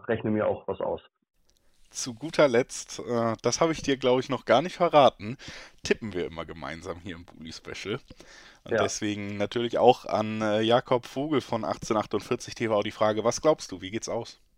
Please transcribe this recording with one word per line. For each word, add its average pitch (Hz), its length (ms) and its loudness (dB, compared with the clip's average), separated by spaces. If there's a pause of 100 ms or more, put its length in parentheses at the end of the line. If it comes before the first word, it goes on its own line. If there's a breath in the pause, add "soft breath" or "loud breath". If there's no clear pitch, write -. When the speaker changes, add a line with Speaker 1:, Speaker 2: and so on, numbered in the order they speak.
Speaker 1:
rechne 113 240 -2
mir 107 160 2
auch 98 220 -4
was 95 120 -6
aus. - 200 -4 (880)
Speaker 2:
Zu - 240 -8
guter 147 340 4
Letzt, - 520 0
äh, 117 420 0
das - 180 0
habe 165 120 2
ich 151 100 -8
dir, 139 140 2
glaube 127 240 4
ich, - 80 -4
noch 127 160 -4
gar 123 180 6
nicht 185 140 -6
verraten, 139 600 6 (460 loud breath)
tippen - 320 -2
wir 85 120 -2
immer 82 200 -10
gemeinsam 82 560 -10
hier 87 140 -10
im 85 80 -16
Bully 80 280 -18
Special. 92 460 -8 (680 loud breath)
Und - 80 -8
Speaker 1:
Ja. 110 100 2
Speaker 2:
deswegen 104 540 -4
natürlich 113 420 -2
auch - 280 6
an, 107 340 -2
äh, 107 200 2
Jakob 120 440 2
Vogel 143 360 -2
von 110 240 -4
achtzehnhundertachtundvierzig 107 880 -4
T 117 140 -2
V 104 140 2
die 104 100 -4
Frage, 107 320 0
was 117 180 0
glaubst 156 300 0
du, 90 80 -12
wie 95 100 -10
geht's 107 180 -8
aus? 113 320 -8 (180)